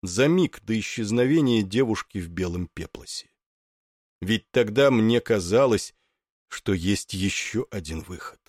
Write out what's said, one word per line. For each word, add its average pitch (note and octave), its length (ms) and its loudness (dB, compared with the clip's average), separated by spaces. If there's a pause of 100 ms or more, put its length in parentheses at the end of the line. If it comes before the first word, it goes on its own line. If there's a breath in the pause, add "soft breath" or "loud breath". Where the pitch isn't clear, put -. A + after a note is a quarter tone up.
За F#2+ 260 0
миг F3 340 0
до A2+ 160 -2
исчезновения A#2+ 840 2
девушки G#2+ 560 -2
в E2+ 100 -8
белом F2 400 -4
пеплосе. - 600 -14 (880)
Ведь G2+ 300 -2
тогда B2+ 400 4
мне A#2 300 4
казалось, A2 760 2 (540)
что - 240 -6
есть F#2 420 -2
ещё G2 560 -4
один D#2+ 300 -8
выход. - 480 -14